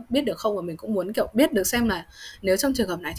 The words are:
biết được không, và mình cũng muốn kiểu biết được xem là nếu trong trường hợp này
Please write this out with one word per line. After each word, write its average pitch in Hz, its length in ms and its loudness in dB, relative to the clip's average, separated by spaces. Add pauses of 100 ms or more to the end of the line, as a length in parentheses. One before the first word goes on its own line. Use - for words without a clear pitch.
biết 269 120 2
được 202 160 -2
không, 208 180 -2
và 185 60 -4
mình 170 160 -8
cũng 220 160 -6
muốn 190 200 -2
kiểu 226 200 0
biết 302 200 4
được 196 100 2
xem 240 240 0
là 180 180 -2 (360)
nếu 190 160 4
trong 269 160 2
trường 220 160 0
hợp 175 100 -4
này 165 200 -6